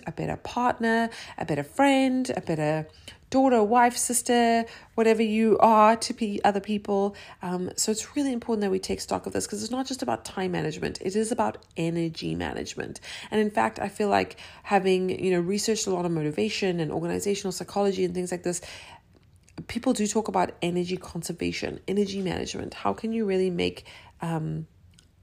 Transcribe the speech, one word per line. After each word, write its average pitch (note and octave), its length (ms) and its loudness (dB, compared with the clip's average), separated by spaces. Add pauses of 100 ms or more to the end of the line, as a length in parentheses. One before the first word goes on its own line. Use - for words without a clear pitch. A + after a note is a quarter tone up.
a E3 40 -8
better - 260 -4
partner, A3+ 720 0 (260)
a - 80 -4
better C#3+ 180 -2
friend, C4+ 720 4
a F3+ 60 -4
better D#3 460 0 (420)
daughter, C4 340 6
wife, A#3+ 340 6
sister, A#3 680 2 (300)
whatever A3+ 260 4
you A3 380 4
are G#3+ 380 8
to - 160 -4
pe-, G#3 300 -4
other G3+ 160 4
people. G3+ 560 -2 (280)
Um, F3+ 320 -4
so - 160 0
it's - 240 -4
really C#4 180 0
important A#3 280 -2
that G3 100 2
we F#3+ 80 2
take F#3+ 220 -4
stock F#3+ 260 -4
of F#3+ 60 -10
this, G3 120 -2
'cause G#3 160 -6
it's A3+ 100 -8
not C4 140 -2
just C4 160 -6
about A#3 240 -4
time F#3 260 -4
management. D#3+ 500 -4
It F#3+ 140 -4
is A3 160 0
about G#3+ 320 -2 (140)
energy E3 560 -2
management. - 640 -6 (300)
And G#3+ 100 0
in G#3 120 2
fact, A3 280 0
I G3+ 100 -4
feel G#3 200 -2
like F#3+ 280 2 (260)
having, F#3 600 2
you F#3 80 2
know, F3+ 80 2
researched G3+ 460 0
a G3 60 -2
lot F3 140 0
of F3 60 0
motivation F3 680 0
and D3+ 120 -2
organizational F#3 600 -2
psychology F#3+ 540 0
and F3 100 -2
things F3+ 160 -4
like F3+ 100 -4
this, F3 200 -2 (1080)
people B3 260 0
do G#3+ 120 0
talk A3 220 0
about F#3 340 0
energy F3 360 0
conservation, - 880 -6
energy G3 340 0
management. - 520 -6
How G3 200 -2
can A3 180 -6
you A3+ 140 -2
really F#3+ 240 2
make, F3+ 360 -2 (360)
um, D#3+ 460 -4 (560)